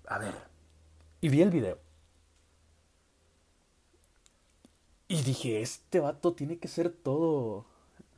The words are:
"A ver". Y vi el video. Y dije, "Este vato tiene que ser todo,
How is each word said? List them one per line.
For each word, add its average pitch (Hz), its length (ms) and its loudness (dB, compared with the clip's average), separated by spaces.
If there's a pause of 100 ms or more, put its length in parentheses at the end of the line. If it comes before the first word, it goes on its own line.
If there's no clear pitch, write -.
"A - 120 -6
ver". 104 140 -8 (880)
Y 160 80 2
vi 143 120 6
el 196 100 8
video. 127 280 0 (3250)
Y 165 160 0
dije, 123 380 -2
"Este - 380 -2
vato 151 340 0
tiene 170 260 -6
que - 80 -8
ser 170 240 -2
todo, 139 760 -2 (520)